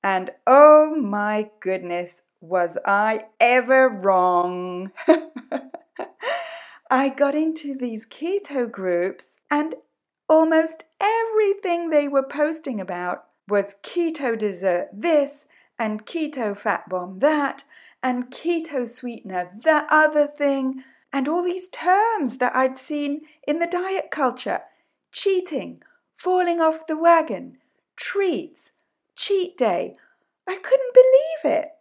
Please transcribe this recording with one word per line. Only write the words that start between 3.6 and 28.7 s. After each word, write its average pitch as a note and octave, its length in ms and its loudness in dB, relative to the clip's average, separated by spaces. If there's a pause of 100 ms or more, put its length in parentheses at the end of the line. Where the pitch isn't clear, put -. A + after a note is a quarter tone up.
wrong. F3+ 1040 0 (160)
<laughs> - 1800 -6
I C4+ 180 2
got C#4 260 0
into D#4 400 -4
these A#3 320 -8
keto D4 640 -6
groups F3+ 680 -4 (120)
and D4+ 240 -2 (520)
almost D#4+ 560 4 (160)
everything G4+ 920 0
they D4 180 2
were C#4 160 0
posting C#4+ 580 -4
about F3+ 460 -8 (200)
was G3+ 360 0
keto D#4 540 -2
dessert F#3 540 -2
this C#4 540 0 (320)
and G#3+ 280 -6
keto C4 500 -6
fat - 320 -4
bomb F#3 320 -8
that D4 440 0 (380)
and B3 300 -4
keto D#4+ 560 -4
sweetener F#3+ 640 -10 (100)
the D#4 280 2
other D4+ 360 4
thing, C#4 580 -2 (280)
and C4+ 160 -2
all F4 160 -2
these F4+ 240 -4
terms F#4+ 680 0
that - 180 -2
I'd C4 220 0
seen D4 440 -6 (240)
in D4+ 140 -2
the E4+ 80 0
diet F#4 420 -4
culture, B3 520 -4 (500)
cheating, D#4 680 -4 (340)
falling F4 460 0
off D#4+ 260 -2
the D#4 80 -4
wagon, D#4+ 640 0 (400)
treats, - 720 -4 (460)